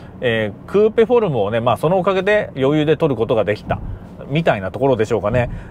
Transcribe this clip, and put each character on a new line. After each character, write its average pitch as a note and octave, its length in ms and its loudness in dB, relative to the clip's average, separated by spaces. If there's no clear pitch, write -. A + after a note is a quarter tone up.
え A2 320 0
ー、 - 160 -18
ク G#3 180 4
ー - 20 2
ペ A3+ 140 4
フ A#3+ 120 2
ォ A#3 40 6
ル G3+ 100 0
ム B2+ 120 0
を G2 80 0
ね、 A#2 100 0
ま A#2+ 120 2
あ、 G#2 40 2
そ D3+ 140 0
の F#3+ 80 2
お F3+ 40 0
か F#3+ 120 0
げ F#3+ 80 0
で G#3 340 2
余 C#3 240 2
裕 D3+ 60 0
で D3+ 100 2
取 D3 180 0
る - 20 -6
こ A2 100 0
と C3 80 2
が G#2+ 100 2
で G#2 120 0
き - 80 -14
た。 - 140 -4
み D#3 160 -2
た D3 120 2
い G2+ 40 -6
な F#2 100 -4
と F2 80 -10
こ B2+ 80 0
ろ C3 100 4
で A2 100 2
し A#2 60 -2
ょ A2 60 2
う F2 40 -2
か G#2 80 0
ね。 A#2+ 200 0